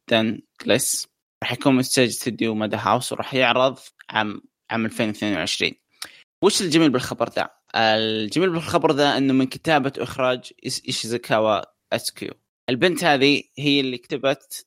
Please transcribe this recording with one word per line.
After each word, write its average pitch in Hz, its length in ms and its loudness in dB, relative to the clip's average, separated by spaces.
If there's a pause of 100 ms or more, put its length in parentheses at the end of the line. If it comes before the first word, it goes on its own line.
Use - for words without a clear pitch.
دان 113 320 0 (200)
كليس. - 480 0 (340)
راح - 100 -6
يكون 135 200 2
من 127 60 4
إنتاج 127 300 2
استوديو 110 460 -4
مادا 107 260 -2
هاوس، 107 320 0
وراح - 220 -8
يعرض 127 440 2 (320)
عام، 107 300 -2 (300)
عام 113 140 -2
ألفين 110 240 -2
واثنين 104 280 -4
وعشرين. 85 380 -2 (680)
وش 208 200 2
الجميل 160 280 4
بالخبر 123 380 -2
ذا؟ - 200 -4 (280)
الجميل 110 760 2
بالخبر 160 420 0
ذا 143 240 2
إنه 135 160 2
من 131 140 4
كتابة 139 520 -2
وإخراج 127 540 -4 (140)
إيش-، - 200 -6
إيشيزاكاوا 110 720 0 (320)
أتسوكيو. - 380 -6 (380)
البنت 147 360 0
هذه 143 380 4 (160)
هي 143 220 2
اللي 127 180 -4
كتبت، - 680 -6